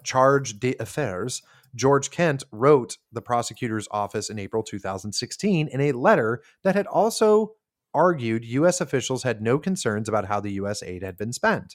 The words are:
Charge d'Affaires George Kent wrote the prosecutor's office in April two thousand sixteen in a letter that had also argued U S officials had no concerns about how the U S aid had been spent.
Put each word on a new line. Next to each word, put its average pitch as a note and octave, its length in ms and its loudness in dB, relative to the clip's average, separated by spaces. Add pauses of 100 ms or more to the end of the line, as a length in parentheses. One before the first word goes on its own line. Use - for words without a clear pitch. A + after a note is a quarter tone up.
Charge C3 560 4
d'Affaires A#2+ 840 -4 (320)
George C3 380 4
Kent D#3 400 0
wrote B2 460 4 (120)
the A2 120 -8
prosecutor's A#2 680 -4
office G#2 400 -4
in G#2+ 80 -8
April G#2 240 -4
two G#2 160 -10
thousand G2 340 -8
sixteen D#3+ 540 -2
in C3+ 140 -6
a D3 100 2
letter B2 520 2 (200)
that F#3+ 140 2
had G3+ 100 0
also G#3+ 680 2 (380)
argued B2+ 520 2
U C3 240 2
S F3+ 120 0
officials C3 440 -2
had A2 180 -2
no A#2+ 160 2
concerns A2+ 500 -2
about G#2 180 0
how G#2 120 -2
the G2+ 140 -4
U G2 160 -4
S G#2 160 -6
aid F2+ 180 -10
had F#2 140 -10
been A2+ 160 -6
spent. F#3+ 420 -2